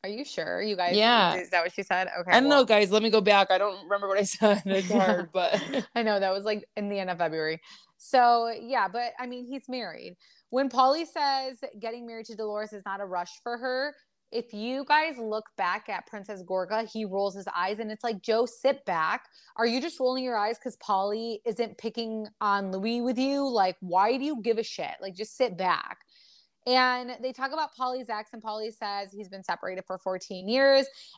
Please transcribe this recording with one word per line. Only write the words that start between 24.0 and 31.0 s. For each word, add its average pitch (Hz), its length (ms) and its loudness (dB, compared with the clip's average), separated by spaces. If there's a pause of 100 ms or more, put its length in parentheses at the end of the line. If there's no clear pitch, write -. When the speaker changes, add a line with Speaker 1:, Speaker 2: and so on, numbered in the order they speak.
Speaker 1:
do 262 80 -4
you 285 160 -4
give 220 160 2
a 226 60 -2
shit? - 360 -8
Like, 190 160 -12
just 214 220 -10
sit 220 200 0
back." 180 420 -2 (680)
And 247 560 2
they 254 120 -4
talk 262 180 -6
about 311 260 -6
Pauly's 254 300 -4
ex, 214 240 -6
and 226 100 -16
Pauly 220 320 -8
says 202 380 -8
he's 202 160 -12
been 190 160 -14
separated 185 420 -6
for 185 140 -8
fourteen 185 480 -6
years 269 400 4 (300)